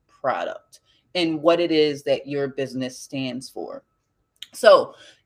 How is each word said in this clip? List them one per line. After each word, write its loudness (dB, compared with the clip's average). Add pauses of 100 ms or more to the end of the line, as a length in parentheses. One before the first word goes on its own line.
product -8 (340)
and -2
what 4
it 0
is 0
that -2
your -4
business -8
stands -10
for. -14 (680)
So 6 (320)